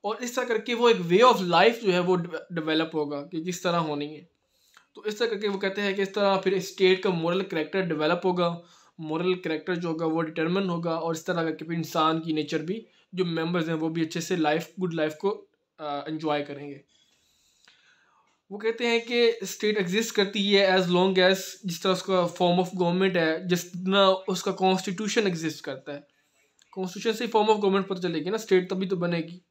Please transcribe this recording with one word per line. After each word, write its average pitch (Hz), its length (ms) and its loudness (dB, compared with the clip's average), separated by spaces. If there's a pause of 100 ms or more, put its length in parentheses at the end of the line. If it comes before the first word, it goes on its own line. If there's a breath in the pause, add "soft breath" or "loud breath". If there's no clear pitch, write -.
और 214 180 -6
इस 240 140 -6
तरह 254 80 0
करके 233 300 -2
वो 233 160 6
एक 185 60 6
way 180 260 4
of 247 140 8 (120)
life 208 360 4
जो 190 80 4
है 180 80 4
वो 185 160 2
डे-, 165 240 -4 (120)
डेवलप 160 420 0
होगा 147 260 -2
कि 160 240 -10
किस 175 180 -8
तरह 170 160 0
होनी 151 360 -4
है। 170 160 -20 (640 soft breath)
तो - 100 -20
इस 214 140 -6
तरह 233 100 0
करके 208 200 -2
वो 196 100 -2
कहते 196 220 -2
हैं 202 140 0
कि 196 80 0
इस 190 120 -4
तरह 196 220 2
फिर 185 240 2
स्टेट 185 420 4
का 202 80 2
मॉरल 175 320 0
कैरेक्टर 185 400 -2
डेवलप 165 420 0
होगा, 175 380 0 (380 loud breath)
मॉरल 165 340 -2
कैरेक्टर 175 420 -4
जो 170 120 -6
होगा 165 180 -4
वो 160 140 0
डिटरमाइन 165 480 -2
होगा, 170 300 -2
और 165 160 -4
इस 160 120 -8
तरह 170 160 -2
करके 160 220 -4
फिर 170 100 -6
इंसान 160 460 0
की 160 120 -6
नेचर 156 300 -2
भी, 202 240 -8 (280 soft breath)
जो 185 100 -2
मेंबर्स 165 440 -2
हैं, 165 60 -2
वो 156 140 -4
भी 165 140 -4
अच्छे 160 180 -4
से 180 160 -4
लाइफ, 156 440 0
गुड 180 140 -4
लाइफ 156 260 -2
को, 196 100 0 (500)
अ, 143 280 -8
एंजॉय 151 340 -2
करेंगे। 143 380 -12 (1700 soft breath)
वो 208 60 -12
कहते 226 280 -2
हैं 233 200 2
कि 233 400 2
स्टेट 208 320 0
एग्जिस्ट 202 360 0
करती 202 380 2
है 196 160 6
as 185 160 4
long 180 300 4
as, 185 240 6 (280)
जिस 170 160 -6
तरह 190 100 2
उसका 180 420 0
form 175 240 2
of 180 100 0 (140)
government 180 340 2
है, 170 320 0
जितना 185 600 2
उसका 190 440 0
कॉन्स्टिट्यूशन 190 760 0
एग्जिस्ट 160 380 -4
करता 143 280 -10
है, 143 140 -14 (680)
कॉन्स्टिट्यूशन 202 460 -4
से 233 100 -4
form 214 200 2
of 214 80 6
government 196 300 2
पता 190 140 -6
चलेगी 170 300 -4
ना, 214 60 -2
स्टेट 185 340 2
तभी 190 160 -2
तो 185 100 -4
बनेगी 170 540 -4